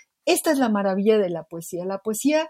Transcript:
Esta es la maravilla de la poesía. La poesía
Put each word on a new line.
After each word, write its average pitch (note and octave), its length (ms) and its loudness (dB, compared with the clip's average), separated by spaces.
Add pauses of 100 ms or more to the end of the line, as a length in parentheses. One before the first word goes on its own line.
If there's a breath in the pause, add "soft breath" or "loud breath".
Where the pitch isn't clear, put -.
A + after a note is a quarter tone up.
(260 soft breath)
Esta E4+ 260 2
es C#4 60 2
la B3+ 120 2
maravilla G3+ 500 2
de F#3 100 2
la E3 140 -6
poesía. E3+ 420 -10
La F#3+ 140 -6
poesía D4+ 500 -2